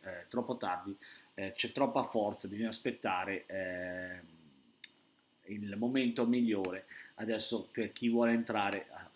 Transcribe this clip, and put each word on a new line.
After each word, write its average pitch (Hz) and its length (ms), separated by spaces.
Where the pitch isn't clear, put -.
eh, 90 240
troppo 120 280
tardi, 98 400
eh, 98 180
c'è - 180
troppa 135 340
forza, 104 440
bisogna 107 200
aspettare, 98 760
eh, 90 800
il 104 240
momento 123 500
migliore. 104 600
Adesso 110 540
per 107 220
chi 120 160
vuole 117 240
entrare, 104 580
a, - 260